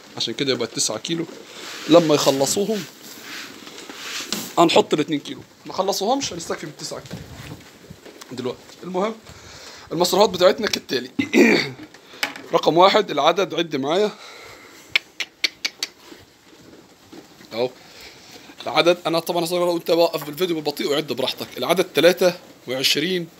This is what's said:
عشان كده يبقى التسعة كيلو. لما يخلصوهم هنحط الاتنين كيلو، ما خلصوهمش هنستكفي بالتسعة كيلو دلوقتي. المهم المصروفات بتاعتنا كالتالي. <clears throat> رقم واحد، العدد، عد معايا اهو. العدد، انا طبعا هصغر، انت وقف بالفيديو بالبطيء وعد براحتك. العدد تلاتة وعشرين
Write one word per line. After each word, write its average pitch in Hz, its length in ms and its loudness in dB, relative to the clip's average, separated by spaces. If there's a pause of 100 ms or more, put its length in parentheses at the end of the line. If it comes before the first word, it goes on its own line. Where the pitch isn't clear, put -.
(160)
عشان - 180 -4
كده 135 180 0
يبقى 117 160 -2
التسعة - 300 -4
كيلو. 165 280 -6 (640)
لما 156 260 8
يخلصوهم 156 680 0 (1700)
هنحط 175 360 6
الاتنين 151 260 -2
كيلو، 131 200 -14 (260)
ما 147 60 -12
خلصوهمش 196 600 -2
هنستكفي 170 340 -8
بالتسعة 151 340 -12
كيلو - 200 -14 (1120)
دلوقتي. 123 280 -8 (220)
المهم 185 320 -4 (760)
المصروفات 185 380 4
بتاعتنا 185 360 0
كالتالي. - 440 -4 (240)
<clears throat> - 1200 2
رقم 165 220 4
واحد، 196 340 6
العدد، 160 440 2
عد 156 220 -2
معايا 170 340 0 (3500)
اهو. 123 180 -2 (920)
العدد، 160 440 4
انا 165 120 0
طبعا 170 260 -2
هصغر، 175 320 0
انت 170 140 -4
وقف 165 340 4
بالفيديو 160 320 -2
بالبطيء 156 340 -4
وعد 147 160 0
براحتك. 123 400 -4 (120)
العدد 165 260 2
تلاتة 180 480 4 (360)
وعشرين 151 600 -2 (120)